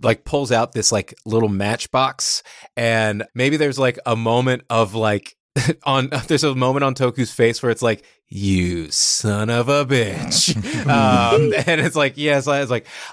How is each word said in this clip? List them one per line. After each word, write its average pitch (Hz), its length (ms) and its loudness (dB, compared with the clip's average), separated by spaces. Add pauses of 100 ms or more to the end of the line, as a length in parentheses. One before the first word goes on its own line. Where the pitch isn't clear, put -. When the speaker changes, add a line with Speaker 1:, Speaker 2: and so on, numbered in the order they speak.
Speaker 1:
like, 113 220 0
pulls 143 260 -2
out 120 220 0
this, - 200 0
like, 104 220 -4 (100)
little 110 240 0
matchbox. 113 920 -2 (340)
And 113 480 0 (100)
maybe 139 220 0
there's, 143 220 0
like, 127 280 0
a 117 100 0
moment 120 540 2
of, 113 240 2
like, 110 420 -2 (180)
<laughs> 135 300 -2
on, 135 260 0 (180)
there's 151 160 2
a 143 100 0
moment 131 300 0
on 131 100 0
Toku's 127 380 -2
face 117 300 2
where 123 80 0
it's 110 120 -2
like, 113 220 0 (240)
"You 90 600 0
son 107 600 -2
of 120 180 0
a 143 180 2
bitch." 120 680 0
Speaker 2:
<laughs> 120 160 -6 (100)
Speaker 1:
Um, 131 680 4 (140)
and 165 140 2
it's - 160 -2
like, 139 200 0
yes, 147 320 0
I 143 120 0
was 131 100 -4
like, 120 160 -2 (260)